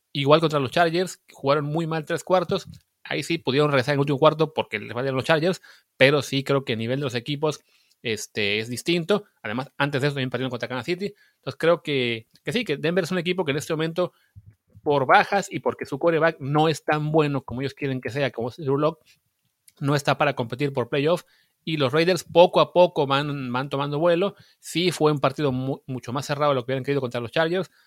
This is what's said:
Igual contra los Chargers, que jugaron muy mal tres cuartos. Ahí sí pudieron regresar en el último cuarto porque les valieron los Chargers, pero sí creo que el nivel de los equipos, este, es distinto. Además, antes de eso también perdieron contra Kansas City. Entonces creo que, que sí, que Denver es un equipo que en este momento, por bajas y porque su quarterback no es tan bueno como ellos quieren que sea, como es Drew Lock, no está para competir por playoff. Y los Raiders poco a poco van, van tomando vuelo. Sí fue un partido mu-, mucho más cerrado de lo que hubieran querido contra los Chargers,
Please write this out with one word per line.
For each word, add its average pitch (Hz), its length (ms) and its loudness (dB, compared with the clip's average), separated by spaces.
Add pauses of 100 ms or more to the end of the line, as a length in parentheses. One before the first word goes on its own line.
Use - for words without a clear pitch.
(120)
Igual 143 280 4
contra 151 200 2
los 127 120 -2
Chargers, 175 440 0
que - 180 -20
jugaron 143 300 0
muy 156 220 -4
mal 160 180 -4
tres 170 180 -6
cuartos. 180 440 0 (400)
Ahí 151 160 -4
sí 165 140 -2
pudieron 147 340 0
regresar 139 220 2
en 139 40 2
el 139 40 2
último 143 180 0
cuarto 151 360 4
porque 110 240 -4
les 110 160 -10
valieron 131 220 -4
los 123 100 -2
Chargers, 165 340 0 (380)
pero 139 240 6
sí 135 200 -4
creo 139 220 0
que 127 80 -6
el 107 60 -4
nivel 120 220 -4
de 147 40 -4
los 123 100 -6
equipos, 147 460 -4 (420)
este, 107 580 -2
es 113 100 -8
distinto. 170 540 -2 (180)
Además, 117 340 -8
antes 143 240 -2
de 139 60 0
eso 139 80 -2
también 131 160 -4
perdieron 123 200 -4
contra 123 180 -8
Kansas 123 180 -8
City. 180 280 -6 (220)
Entonces - 220 -12
creo 165 240 2
que, 123 460 -4 (140)
que 147 100 -6
sí, 233 120 -2
que 143 140 -4
Denver 170 260 0
es - 60 -10
un 185 80 -2
equipo 180 260 -2
que 147 60 -2
en 143 80 -2
este 165 160 -6
momento, 165 400 -2 (680)
por 143 220 2
bajas 190 460 4
y 185 100 -6
porque - 240 -2
su 139 140 -6
quarterback 165 420 2
no 151 300 2
es 151 120 -6
tan 151 300 -2
bueno 147 300 2
como 120 180 -8
ellos - 140 -6
quieren 131 260 -4
que 123 80 -10
sea, 127 220 -2
como 113 180 -6
es - 80 -10
Drew 139 220 -2
Lock, 151 220 -2 (800)
no 143 140 0
está 139 220 0
para 143 180 0
competir 127 380 -4
por 123 160 -2
playoff. 151 360 0 (380)
Y 160 140 -4
los 131 160 0
Raiders 165 320 2
poco 170 360 6
a 151 120 2
poco 175 340 4
van, 139 460 -2
van 135 160 -2
tomando 143 300 -4
vuelo. 175 360 2 (260)
Sí 175 300 -2
fue 151 220 2
un 143 80 -2
partido 139 320 0
mu-, 131 340 -4
mucho 123 280 -8
más 143 100 -6
cerrado 147 280 0
de - 20 2
lo 123 100 -2
que 135 60 -6
hubieran 131 140 -4
querido 139 180 0
contra 120 180 -6
los 120 120 -8
Chargers, 170 380 -2 (160)